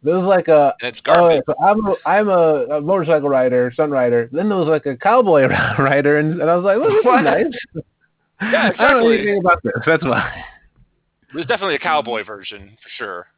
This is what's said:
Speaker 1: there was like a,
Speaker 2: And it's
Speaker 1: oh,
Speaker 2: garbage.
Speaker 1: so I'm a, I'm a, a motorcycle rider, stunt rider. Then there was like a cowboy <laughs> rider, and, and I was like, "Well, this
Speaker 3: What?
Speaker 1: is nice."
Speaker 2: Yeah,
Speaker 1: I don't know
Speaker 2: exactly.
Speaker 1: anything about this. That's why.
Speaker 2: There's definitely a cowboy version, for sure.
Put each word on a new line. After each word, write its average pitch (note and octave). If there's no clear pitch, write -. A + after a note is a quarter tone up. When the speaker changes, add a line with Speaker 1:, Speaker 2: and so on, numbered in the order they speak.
Speaker 1:
there D3+
was F#3
like F#3
a, D3
Speaker 2:
And A#2+
it's -
Speaker 1:
oh, D3
Speaker 2:
garbage. E3
Speaker 1:
so D3+
I'm G#3
a, F#3+
I'm G3+
a, D#3
a D3+
motorcycle D#3
rider, B2+
stunt D3+
rider. A#2+
Then F3+
there G#3
was D#3
like D#3
a C#3
cowboy G3
<laughs> -
rider, C#3+
and, D#3
and D#3
I E3+
was F3
like, G3+
"Well, F4+
this G#4+
Speaker 3:
What? B3+
Speaker 1:
is -
nice." G#3+
Speaker 2:
Yeah, A3+
Speaker 1:
I A#3
don't B3
know A#3
Speaker 2:
exactly. A3
Speaker 1:
anything G3+
about F3
this. A2+
That's D#3
why. A#2+
Speaker 2:
There's D3+
definitely G3
a C#3
cowboy B2
version, G2+
for -
sure. F#2